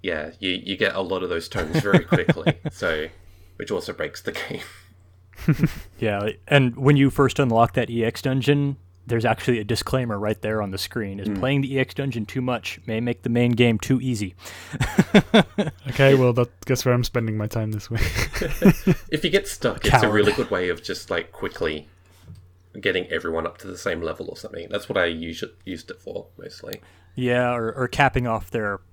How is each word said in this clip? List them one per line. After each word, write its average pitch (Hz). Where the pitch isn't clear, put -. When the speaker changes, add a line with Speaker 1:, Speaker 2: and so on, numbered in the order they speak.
Speaker 1:
yeah, 82
you, 95
you 92
get 98
a 95
lot 92
of 87
those 85
tomes 85
very 196
quickly, -
Speaker 2:
<laughs> 156
Speaker 1:
so, 80
which -
also -
breaks -
the -
game. -
<laughs> -
Speaker 2:
Yeah, 104
and 131
when 139
you 139
first 135
unlock 117
that 120
E 117
X -
dungeon, 139
there's 117
actually 120
a 107
disclaimer 113
right 104
there 110
on 98
the 95
screen, 98
is 101
Speaker 1:
Mm. 101
Speaker 2:
"Playing 135
the 135
E 135
X -
dungeon 120
too 131
much 123
may 110
make 120
the 127
main 120
game 113
too 131
easy." 107
<laughs> -
Speaker 3:
Okay, 139
well, 123
that, 120
guess 127
where 123
I'm 123
spending 113
my 107
time 110
this 107
week. 113
<laughs> -
Speaker 1:
If 147
you 175
get -
stuck, -
it's -
a 127
Speaker 2:
Coward. 107
Speaker 1:
really 104
good -
way 90
of 82
just, -
like, 85
quickly 78
getting 90
everyone 82
up -
to 101
the 90
same 85
level 78
or -
something. -
That's 101
what 101
I 90
usu-, 82
used 87
it -
for, 85
mostly. -
Speaker 2:
Yeah, 123
or, 113
or 127
capping 131
off 113
their 104